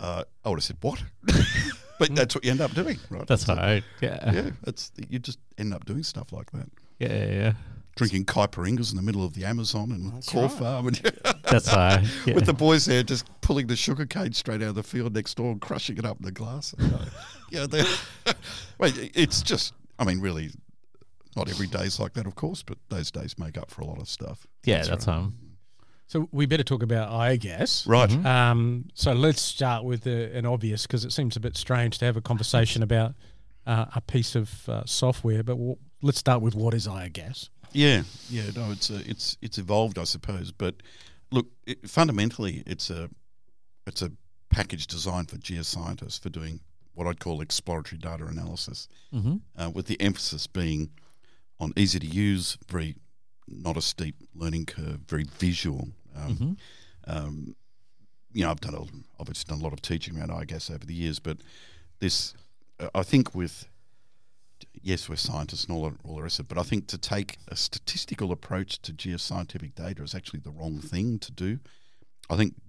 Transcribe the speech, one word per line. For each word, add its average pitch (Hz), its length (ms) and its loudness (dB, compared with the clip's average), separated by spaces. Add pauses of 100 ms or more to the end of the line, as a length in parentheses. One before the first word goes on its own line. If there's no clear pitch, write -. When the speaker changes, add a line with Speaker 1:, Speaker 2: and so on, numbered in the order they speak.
Speaker 1:
uh, 87 240 -4 (200)
I 117 60 -2
would 87 60 2
have 78 80 -2
said, - 160 -4
"What?" - 220 -2 (240)
<laughs> - 60 6 (640)
But 156 120 4
Speaker 2:
Mm. 143 60 -2
Speaker 1:
that's - 180 4
what 135 100 -2
you 123 60 4
end 131 100 4
up 143 140 0
doing, 240 240 0 (120)
right? - 180 -8
Speaker 3:
That's 110 160 4
Speaker 1:
So, 92 100 4
Speaker 3:
right. 98 300 4 (160)
Yeah. - 320 2
Speaker 1:
yeah, 90 180 2 (160)
it's, - 240 -6 (180)
you 123 120 -4
just 120 180 -10 (180)
end 107 160 -4
up - 120 -8
doing 123 180 -4
stuff - 300 -8
like - 180 -10
that. - 180 -8 (300)
Speaker 3:
Yeah, 117 140 -2
yeah, 104 200 2
yeah. 101 200 4 (420)
Speaker 1:
Drinking 98 300 2
caipirinhas 107 680 0
in 107 60 -2
the 92 60 -2
middle 101 220 2
of 85 100 -4
the 92 100 -6
Amazon 113 480 -2
and 98 220 -4
Speaker 2:
That's 127 140 -10
Speaker 1:
Kaw 120 140 2
Speaker 2:
right. 131 80 4
Speaker 1:
Farm 123 380 -2
and 120 80 2
<laughs> - 480 0
Speaker 3:
That's - 280 6
right. 95 320 8 (220)
Yeah. 120 80 6
Speaker 1:
with 104 120 8
the 160 80 6
boys 156 320 8
there 127 180 6
just 127 220 -2 (140)
pulling 139 280 4
the 117 80 2
sugar 147 300 0
cane 127 260 -2
straight 110 300 -2
out 107 80 -2
of 104 40 -2
the 104 80 -2
field 117 320 -4
next 107 220 -4
door 120 160 0
and 101 80 -6
crushing - 360 -4
it 110 80 -4
up 107 140 -4
in - 60 -10
the 95 80 -6
glass. 117 460 -8
<laughs> - 60 2 (640)
You 170 80 -6
know, 143 80 -2
they, 151 180 4 (400)
<laughs> - 540 -4
well, 160 180 6
it's - 460 4
just, - 320 0 (240)
I 123 80 2
mean, 92 140 2
really, 80 300 -2 (840)
not - 140 -2
every 95 160 -2
day's 95 340 -2
like 98 140 -4
that, 110 120 -4
of 98 80 -6
course, 170 280 -6
but - 160 -10 (100)
those 87 220 -4
days - 280 -8
make 80 200 -6
up - 120 -10
for - 120 -12
a - 20 -6
lot 78 160 -8
of - 80 -10
stuff. - 380 -10 (180)
Speaker 3:
Yeah, 107 120 6
Speaker 1:
That's 85 120 0
Speaker 3:
that's, 87 180 -2
Speaker 1:
right. 82 120 4
Speaker 3:
um, 95 160 -2 (720)
Speaker 2:
So 156 260 -2
we 147 140 2
better 131 160 4
talk 123 200 0
about, 113 300 0
I 120 240 4
guess. - 500 -2
Speaker 1:
Right. 143 220 8
Speaker 3:
Mm-hmm. 135 180 4
Speaker 2:
Um, 120 680 6
so - 180 4
let's 135 300 6
start 120 420 0
with 123 200 -2
the, 117 300 0
an 120 120 0
obvious, 110 400 0
'cause 120 180 0
it 123 80 -6
seems 127 240 0
a 117 40 -6
bit 117 180 -4
strange 120 400 2
to 120 80 2
have 117 100 4
a 113 60 -2
conversation 113 600 2
about, 113 320 4 (520)
uh, 113 180 4 (100)
a 120 60 0
piece - 340 2
of, 110 320 -2
uh, 110 200 -4
software, 113 560 2
but 117 140 -2
w-, 123 200 -2 (240)
let's 139 180 4
start 123 220 6
with 110 140 4
what 110 180 2
is 110 140 0
iGas? 92 640 -8 (220)
Speaker 1:
Yeah, 139 300 8 (280)
yeah, 113 140 -4 (120)
no, 113 140 -2
it's, 101 200 -2
uh, 104 140 -6
it's, - 380 -4
it's - 160 -8
evolved, 104 400 2
I 85 60 -4
suppose. 90 480 -4
But - 240 -4 (540)
look, 123 180 2 (180)
it, 123 220 -10
fundamentally, 110 800 2
it's - 220 -6
a, 85 220 -8 (760)
it's - 140 -6
a 87 100 -2 (380)
package 92 380 0
designed 90 420 -4
for - 80 -10
geoscientists 85 800 -6
for - 120 -8
doing 80 300 -8 (340)
what 85 120 -4
I'd 87 140 -4
call 80 200 -4
exploratory 80 580 -6
data 80 280 -8
analysis, 85 600 -8 (280)
Speaker 3:
Mm-hmm. 123 220 0 (200)
Speaker 1:
uh, 85 140 -4
with 85 160 -4
the - 120 -2
emphasis 92 480 0
being 78 440 -2 (680)
on 80 160 -4
easy 95 240 6
to 78 80 -6
use, 95 520 0 (100)
very 78 280 -4 (520)
not 80 300 -4
a - 20 -2
steep 80 360 -2 (180)
learning 82 320 -2
curve, 76 420 -8
very 76 160 0 (140)
visual. 85 500 0 (260)
Um, 73 220 -8
Speaker 3:
Mm-hmm. 143 160 0 (540)
Speaker 1:
um, 76 500 -6 (800)
you 98 100 2
know, 80 60 2
I've 80 100 -2
done - 140 -8
a, 76 100 -10 (340)
obviously - 300 -10
done 76 120 -6
a 78 40 -4
lot 78 80 -4
of 76 80 -10
teaching 82 380 -4
around 80 100 -6
iGas 80 420 -8
over 76 140 -10
the 76 80 -10
years, 82 260 -2
but 78 200 -6 (640)
this, - 340 0 (440)
uh, - 160 -8
I 95 80 2
think 131 320 4
with, 87 320 -6 (1160)
yes, 90 260 -2
we're 78 80 -8
scientists - 480 -4
and - 100 -6
all, 78 180 -4 (120)
all 80 120 -12
the 76 60 -10
rest 82 160 -4
of - 80 -8
it, - 20 -14
but 82 100 -6
I 87 40 2
think 98 260 -2
to 90 100 -6
take - 400 -4 (100)
a - 80 -10
statistical - 760 -4
approach 95 500 -6
to - 100 -10
geoscientific 85 840 -8
data 82 280 -8
is 71 120 -10
actually 85 260 -10
the 73 100 -12
wrong 78 300 -8
thing 107 400 -2
to - 120 -12
do. 101 260 -4 (720)
I 82 60 0
think 107 180 4 (140)